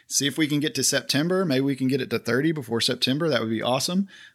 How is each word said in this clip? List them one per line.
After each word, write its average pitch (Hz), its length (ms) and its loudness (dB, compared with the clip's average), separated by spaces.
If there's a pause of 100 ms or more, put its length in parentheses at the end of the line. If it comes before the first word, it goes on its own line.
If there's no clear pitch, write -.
See - 200 0
if 139 100 -2
we 156 100 4
can 147 120 0
get 147 160 -2
to 135 80 0
September. 160 640 0
Maybe 135 160 2
we 139 160 0
can 131 100 0
get 131 140 2
it 117 80 -6
to 117 100 -2
thirty 135 320 0
before 117 300 -4
September. 135 480 0
That 123 100 2
would 113 100 -2
be 110 120 0
awesome. 180 480 0 (260)